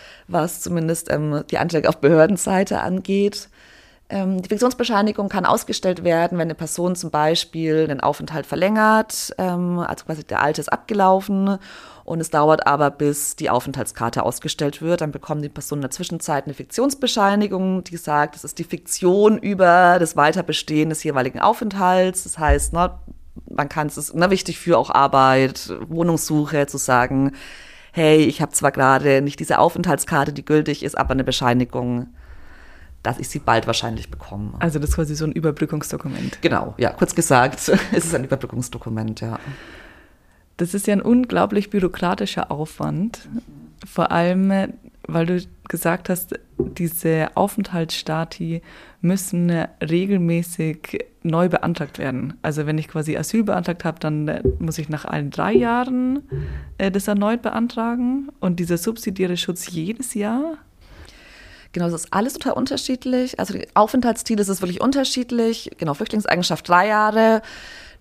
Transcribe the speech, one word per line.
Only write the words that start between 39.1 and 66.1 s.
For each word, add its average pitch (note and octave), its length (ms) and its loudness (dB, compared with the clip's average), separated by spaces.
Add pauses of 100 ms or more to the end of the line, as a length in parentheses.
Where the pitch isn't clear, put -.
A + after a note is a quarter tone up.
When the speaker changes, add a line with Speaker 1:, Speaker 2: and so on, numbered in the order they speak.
Speaker 1:
ja. A2+ 180 -8 (1160)
Speaker 2:
Das F3+ 160 -4
ist G3+ 140 -2
ja G#3 60 4
ein G3 80 2
unglaublich G#3 680 2
bürokratischer F#3+ 800 -2
Aufwand, D3+ 800 -4 (580)
vor - 260 -2
allem, F#3+ 640 0 (300)
weil E3 220 0
du F3+ 200 -2 (220)
gesagt E3+ 420 -4
hast, - 300 -4 (180)
diese D#3+ 800 -2
Aufenthaltsstati E3 1300 -2 (400)
müssen F3 500 0
regelmäßig E3+ 1500 -2 (160)
neu E3+ 280 2
beantragt E3 500 -2
werden. C3+ 420 -4
Also D3+ 240 -2
wenn D#3 120 -2
ich D#3 100 -6
quasi D#3 300 -4
Asyl A3 260 0
beantragt F3+ 400 -2
hab, E3 160 -4
dann, D3+ 280 -2
äh, - 140 -4 (180)
muss D#3+ 180 -4
ich D3+ 120 -8
nach D3+ 160 -6
allen D3 240 -4
drei F3 240 -2
Jahren, B3+ 720 0 (540)
äh, G3 120 -2
das G3 180 -2
erneut G#3+ 340 0
beantragen A#3+ 880 -4 (100)
und F3+ 200 -2
dieser E3+ 180 0
subsidiäre F#3 600 -4
Schutz - 320 -6
jedes F3+ 440 -6
Jahr? B3 440 -2 (1200)
Speaker 1:
Genau, F3 140 0
das D#3+ 160 -6
ist - 80 -8
alles A3+ 220 0
total - 180 -4
unterschiedlich. B3+ 840 -2
Also F#3+ 160 -6
die - 200 -10
Aufenthaltsziele, A3+ 680 2
ist G3 60 0
es G3 140 -2
wirklich F3+ 180 -4
unterschiedlich. A#3+ 960 0
Genau, - 160 -2
Flüchtlingseigenschaft F#3+ 760 -2